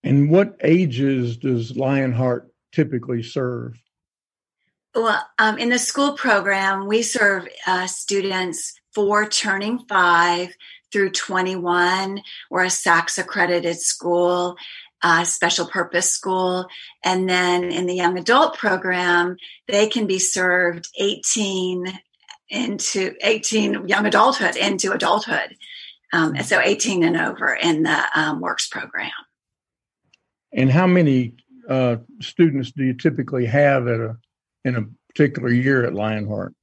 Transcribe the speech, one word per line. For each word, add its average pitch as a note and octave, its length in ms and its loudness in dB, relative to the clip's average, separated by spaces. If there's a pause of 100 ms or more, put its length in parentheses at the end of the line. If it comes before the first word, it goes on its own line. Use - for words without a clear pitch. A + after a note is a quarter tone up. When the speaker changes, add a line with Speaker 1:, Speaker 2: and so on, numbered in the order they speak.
Speaker 1:
And C#3+ 260 4
what G3 340 4
ages C3+ 720 2
does B2 380 -2
Lionheart C3 760 0 (200)
typically B2 520 -2
serve? A#2+ 500 -6 (1200)
Speaker 2:
Well, A3+ 260 2 (200)
um, G#3+ 180 2
in A#3 120 -2
the B3 100 2
school C#4+ 340 0
program, G3 720 0
we G#3+ 160 0
serve, G3+ 460 0 (180)
uh, F#3 220 0
students F#3 920 -4 (140)
four G#3 340 2
turning G#3 520 -2 (100)
five F3 680 2 (360)
through G3 180 0
twenty-one. F#3 1120 -2 (300)
We're F3+ 140 2
a - 20 -2
saccs E3+ 500 0
accredited F3 600 -2
school, F3 760 0 (460)
uh, E3+ 220 4
special E3+ 420 0
purpose F3 460 -2
school. F#3 560 -2 (360)
And F#3 240 0
then F3+ 440 0
in F3+ 160 -2
the F3+ 80 -2
young F3+ 240 0
adult B3 360 4
program, F3+ 840 0 (300)
they G#3 200 4
can G#3+ 180 -2
be F#3+ 140 0
served F3+ 680 0 (100)
eighteen F#3 1000 -2 (500)
into G#3 720 -4
eighteen G#3 680 0
young G3+ 180 0
adulthood, G#3 500 2
into G3 360 0
adulthood. F#3+ 640 -2 (580)
Um, D#3 300 0
so F#3 160 2
eighteen F#3 440 2
and D#3+ 140 2
over - 380 -2
in D#3+ 260 0
the, E3 220 0 (100)
um, D#3 280 -2
Works - 260 -4
program. - 420 -8 (1400)
Speaker 1:
And C3 200 2
how E3+ 140 4
many, C#3 480 4 (340)
uh, B2+ 280 0 (260)
students C#3 500 2
do C#3+ 120 -6
you C3 100 2
typically B2+ 540 -2
have C#3 400 4
at A#2 120 0
a, A2+ 180 -6 (460)
in B2+ 120 -2
a A2 100 -2 (220)
particular C3+ 420 2
year B2+ 340 4
at A#2 120 -2
Lionheart? G#2 680 -4